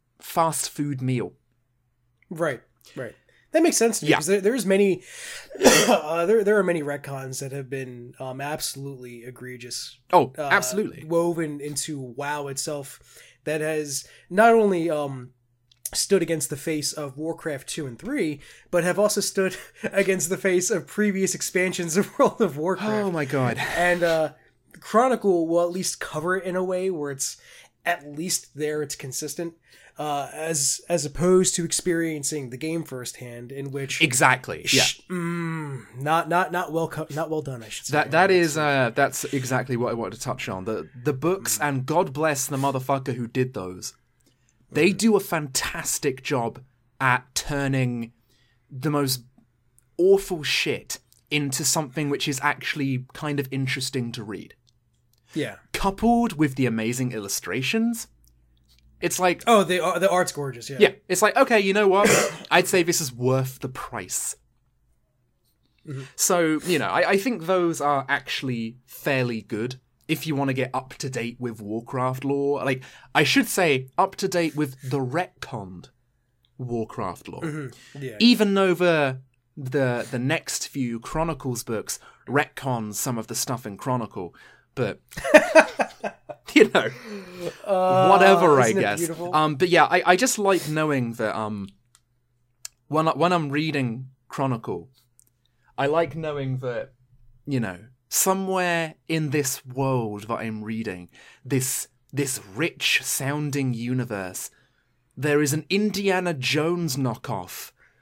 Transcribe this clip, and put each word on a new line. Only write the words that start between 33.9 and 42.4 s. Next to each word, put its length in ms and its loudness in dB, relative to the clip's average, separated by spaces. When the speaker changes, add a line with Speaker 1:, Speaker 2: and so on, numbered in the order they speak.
Speaker 1:
Exactly, 720 4
yeah. 100 6
Speaker 2:
sh-, 160 0
mm, 760 -6
not, 300 0
not, 240 2
not 220 -4
well 160 -2
co-, 260 -8
not 140 -4
well 120 -2
done, 220 -10
I 60 -16
should 160 -12
say. 80 -4
Speaker 1:
That, 180 0
that 160 6
Speaker 2:
That's 60 6
Speaker 1:
is, 240 4
uh, 360 2
that's 300 2
exactly 440 -2
what 140 0
I 20 -2
wanted 240 -6
to 40 -16
touch 280 -6
on. 160 -6
The, 240 -6
the 120 0
books, 460 -2
Speaker 2:
Mm. 100 0
Speaker 1:
and 160 -2
God 260 0
bless 360 0